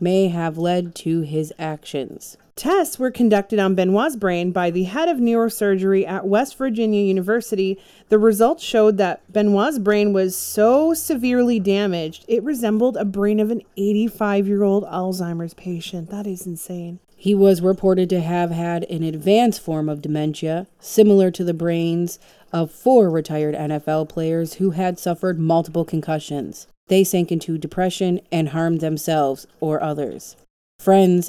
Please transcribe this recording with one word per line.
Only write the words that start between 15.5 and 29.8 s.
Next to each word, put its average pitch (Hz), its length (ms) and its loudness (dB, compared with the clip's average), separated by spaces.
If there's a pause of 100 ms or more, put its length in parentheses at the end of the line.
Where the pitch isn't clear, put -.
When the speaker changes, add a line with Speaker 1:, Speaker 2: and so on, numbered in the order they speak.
Speaker 2:
patient. 170 560 -10
That 208 160 -10
is 185 200 -10
insane. 175 520 -12 (160)
Speaker 1:
He - 180 0
was 196 280 6
reported 185 500 2
to 180 100 0
have 170 300 -2
had 170 340 -4
an 165 200 -6
advanced 185 560 2
form 156 280 -4
of 147 140 -6
dementia, 156 640 -4 (140)
similar 202 520 4
to 180 120 -6
the 175 100 0
brains 170 640 -2 (340)
of 165 200 -2
four 247 360 4
retired 151 460 -2
N 151 160 -4
F 151 160 -6
L 156 180 0
players 165 500 -4
who 190 160 0
had 180 280 -2
suffered 175 400 -4
multiple 165 460 0
concussions. 151 800 -6 (220)
They 190 160 4
sank 175 260 0
into 165 260 -4
depression 180 640 -2 (120)
and 160 160 0
harmed 165 320 0
themselves 156 680 -2 (140)
or 156 200 -2